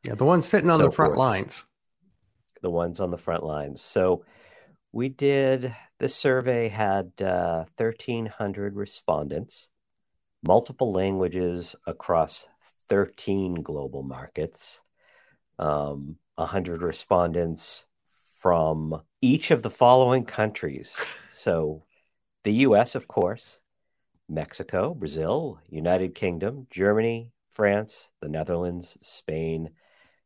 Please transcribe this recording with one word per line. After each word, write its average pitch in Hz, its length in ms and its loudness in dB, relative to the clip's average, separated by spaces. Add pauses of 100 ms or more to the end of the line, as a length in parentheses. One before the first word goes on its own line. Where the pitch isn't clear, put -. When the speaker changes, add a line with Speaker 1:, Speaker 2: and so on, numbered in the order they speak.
Speaker 1:
Yeah, 117 120 -8
the 120 100 2
ones 170 220 4
sitting 175 220 4
on 165 80 6
Speaker 2:
so - 80 6
Speaker 1:
the - 60 6
front 156 240 2
Speaker 2:
forth. - 40 2
Speaker 1:
lines. 113 460 0 (960)
Speaker 2:
The 92 80 -2
ones 85 300 -2
on 92 100 -2
the 87 80 -6
front 82 280 -4
lines. 73 340 -8
So 92 460 0 (640)
we 120 160 -4
did, 135 640 0 (240)
this - 160 -2
survey 123 540 0
had, 98 540 0
uh, 87 420 0 (140)
thirteen 113 480 -4
hundred 101 500 -6
respondents, 76 920 -6 (720)
multiple 117 480 2
languages 92 840 -2 (100)
across - 640 -2 (400)
thirteen 98 760 -2
global 69 400 -8
markets, 67 800 -10 (760)
um, 73 600 -4 (200)
a 82 100 -2
hundred 87 340 -4
respondents 85 1040 -2 (540)
from 80 640 0 (180)
each 151 300 4
of 120 120 4
the 110 80 -6
following 127 540 6
countries. - 720 -4
Speaker 1:
<laughs> - 320 -12
Speaker 2:
So 80 540 -2 (580)
the 104 80 2
U 127 240 6
S, 117 180 4
of - 140 -8
course, - 540 -2 (640)
Mexico, 92 640 -4
Brazil, 92 760 -4
United 90 440 0
Kingdom, 101 560 -6
Germany, 110 600 0 (180)
France, 104 720 -2
the 80 80 -10
Netherlands, 85 760 -4
Spain, 80 680 -6 (560)